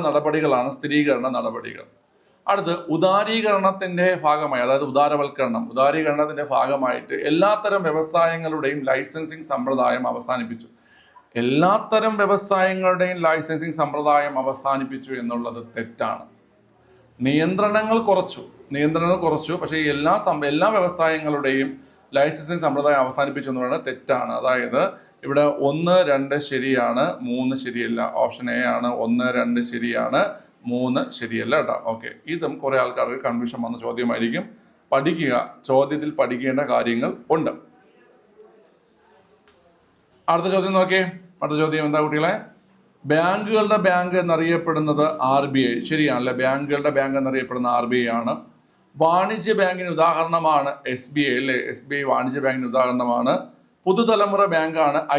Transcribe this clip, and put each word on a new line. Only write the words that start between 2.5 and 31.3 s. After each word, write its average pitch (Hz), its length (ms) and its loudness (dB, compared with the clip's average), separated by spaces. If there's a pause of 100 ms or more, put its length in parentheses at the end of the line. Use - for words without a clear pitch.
ഉദാരീകരണത്തിന്റെ 196 1120 2 (180)
ഭാഗമായി, 147 400 2
അതായത് 139 280 2
ഉദാരവൽക്കരണം, 139 680 2 (100)
ഉദാരീകരണത്തിന്റെ 147 720 2 (100)
ഭാഗമായിട്ട് 127 600 0 (140)
എല്ലാത്തരം 202 580 2
വ്യവസായങ്ങളുടെയും 156 1040 0
ലൈസൻസിങ് 151 600 -6
സമ്പ്രദായം 127 600 0
അവസാനിപ്പിച്ചു. 120 560 -6 (760)
എല്ലാത്തരം 208 800 2
വ്യവസായങ്ങളുടെയും 185 1040 2
ലൈസൻസിങ് 160 540 -2
സമ്പ്രദായം 147 640 2
അവസാനിപ്പിച്ചു 135 800 -4
എന്നുള്ളത് 117 400 -6 (160)
തെറ്റാണ്. 113 480 -6 (920)
നിയന്ത്രണങ്ങൾ 190 800 2 (120)
കുറച്ചു, 180 340 0 (320)
നിയന്ത്രണങ്ങൾ 165 480 2
കുറച്ചു, 156 380 0
പക്ഷേ 156 180 -4 (140)
എല്ലാ 151 200 2 (120)
സം-, 151 260 0
എല്ലാ 165 240 2
വ്യവസായങ്ങളുടെയും 151 920 0 (500)
ലൈസൻസിങ് 156 460 0
സമ്പ്രദായം 143 400 2
അവസാനിപ്പിച്ചു 135 480 -2
എന്ന് 127 100 -4
പറയുന്നത് 123 280 -2
തെറ്റാണ്. 127 500 -2
അതായത് 123 420 0 (440)
ഇവിടെ 139 180 2 (240)
ഒന്ന്, 170 300 2 (140)
രണ്ട് 139 240 0 (120)
ശരിയാണ്, 127 560 0 (240)
മൂന്ന് 127 360 -2
ശരിയല്ല. 117 380 -4 (220)
ഓപ്ഷൻ 120 320 -4
എ 123 60 0 (140)
ആണ് 120 140 -2 (160)
ഒന്ന്, 123 220 0 (100)
രണ്ട് 120 220 0 (120)
ശരിയാണ്, 117 500 -2 (500)
മൂന്ന് 127 300 0 (160)
ശരിയല്ല 113 420 -2